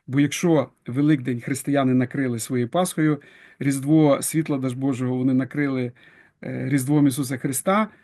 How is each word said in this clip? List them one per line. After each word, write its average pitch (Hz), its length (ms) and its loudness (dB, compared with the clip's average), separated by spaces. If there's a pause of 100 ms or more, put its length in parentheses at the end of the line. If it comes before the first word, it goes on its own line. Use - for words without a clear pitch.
Бо 135 140 0
якщо 147 480 2 (180)
Великдень 131 540 0
християни 135 540 0
накрили 127 440 -2
своєю 123 300 -4
Пасхою, 156 540 0 (360)
Різдво 139 640 4
світла, 156 360 -2
даж 131 140 -4
Божого, 127 440 -2
вони 127 180 0
накрили, 131 580 -2 (520)
е, 131 240 -8
Різдвом 143 380 2
Ісуса 131 320 -2
Христа, 190 500 0 (160)